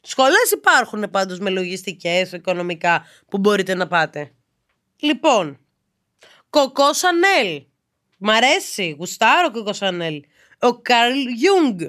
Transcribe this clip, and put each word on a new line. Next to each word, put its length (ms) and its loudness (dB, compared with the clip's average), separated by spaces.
Σχολές 460 2
υπάρχουν 580 0
πάντως 300 -4
με 100 -4
λογιστικές, 800 -4
οικονομικά, 760 -2
που 100 -6
μπορείτε 380 0
να 120 -4
πάτε. 440 -4
Λοιπόν, 640 0
Κοκό 440 2
Σανέλ. 720 0
Μ' 120 -4
αρέσει, 680 2
γουστάρω 540 2
Κοκό 220 -8
Σανέλ. 500 -4
Ο 220 0
Καρλ 540 0
Γιούγκ 540 2